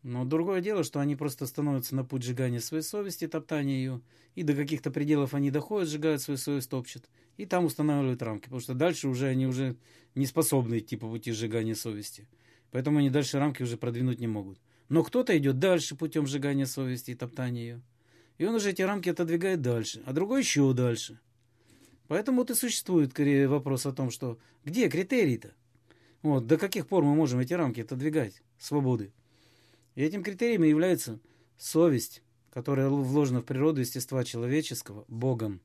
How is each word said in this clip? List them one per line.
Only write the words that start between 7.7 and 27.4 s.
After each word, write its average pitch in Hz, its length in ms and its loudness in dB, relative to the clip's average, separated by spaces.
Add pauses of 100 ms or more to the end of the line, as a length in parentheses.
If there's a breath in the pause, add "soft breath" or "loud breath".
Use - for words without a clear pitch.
рамки, 110 220 -6
потому 127 160 -10
что 127 140 -6
дальше 151 340 0
уже 131 200 0
они 131 180 2
уже 127 300 -2 (380 soft breath)
не 135 120 0
способны 131 520 2
идти 110 180 -6
по 110 120 -8
пути 117 240 -6
сжигания 113 420 -2
совести. 107 540 -10 (420 soft breath)
Поэтому 143 280 2
они 143 120 4
дальше 139 280 2
рамки 139 240 0
уже 120 140 -4
продвинуть 123 440 -2
не 120 60 -4
могут. 101 320 -6 (300 soft breath)
Но 160 140 4
кто-то 233 340 2
идёт 139 220 2
дальше 170 380 2
путём 156 300 -2
сжигания 139 400 0
совести 127 460 -6
и - 20 -6
топтания 123 480 -6
её. 120 180 -12 (580 soft breath)
И 160 80 0
он 226 80 0
уже 202 160 0
эти 190 120 -2
рамки 190 280 0
отодвигает 170 520 0
дальше, 117 440 -2
а 127 60 -6
другой 202 280 2
ещё 139 320 4
дальше. 120 460 0 (880 soft breath)
Поэтому 220 300 2
вот 247 120 2
и 240 40 0
существует 180 580 2
скорее 139 360 4
вопрос 135 380 0
о 139 60 -2
том, 127 180 -2
что 120 280 -6 (260 soft breath)
где 185 240 2
критерий-то? 170 640 0 (680 soft breath)
Вот, 135 240 2
до 156 120 6
каких 185 300 -2
пор 180 160 4
мы 143 100 6
можем 139 260 2